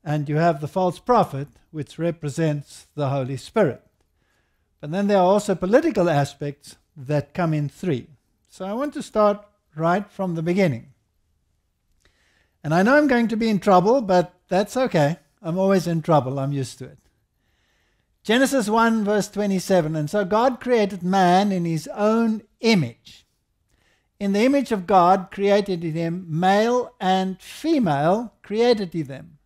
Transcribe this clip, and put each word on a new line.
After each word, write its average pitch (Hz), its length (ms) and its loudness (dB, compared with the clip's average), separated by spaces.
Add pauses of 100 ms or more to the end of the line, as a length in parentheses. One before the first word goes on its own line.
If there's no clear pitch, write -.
And 147 240 -4
you 147 80 -2
have 160 240 2
the 151 80 -8
false 185 300 -2
prophet, 175 500 0 (220)
which 151 280 -12
represents 160 960 -6
the 143 140 -4
Holy 135 300 -4
Spirit. - 480 -2 (960)
But 151 80 -12
then 202 160 -2
there 202 100 2
are 180 80 4
also 196 300 2
political 208 560 0
aspects 143 680 -4 (180)
that 143 380 -6
come 165 220 -2
in 147 160 -4
three. 156 380 -6 (420)
So 190 160 -12
I 202 80 -8
want 277 180 -6
to 294 100 -10
start 208 440 0 (280)
right 175 360 0
from 185 240 -6
the 160 80 -6
beginning. 170 500 0 (1700)
And 151 120 -4
I 185 80 4
know 254 160 4
I'm 302 100 4
going 233 200 2
to 226 80 -4
be 226 120 0
in 208 120 0
trouble, 208 420 4
but 180 320 2 (140)
that's 208 280 -2
okay. 170 400 0 (240)
I'm 175 180 -6
always 190 280 2
in 165 160 -2
trouble. 139 360 2
I'm 135 140 -4
used 135 280 -6
to 127 40 -14
it. - 140 -20 (1300)
Genesis 240 440 0
one, 226 360 2
verse 202 240 0
twenty-seven. 185 680 0
"And 151 120 -4
so 202 160 -2
God 226 360 0
created 208 420 -2
man 185 480 2
in 180 140 -2
his 165 240 -4
own 220 540 0 (180)
image. 185 680 -2 (960)
In 196 120 -2
the 208 120 2
image 277 260 0
of 190 160 -4
God 185 460 4
created 196 500 0
he 165 80 -6
them, 170 380 -6
male 202 720 0
and 190 420 -2
female 202 920 0 (100)
created 214 480 0
he 165 100 -6
them. - 440 -14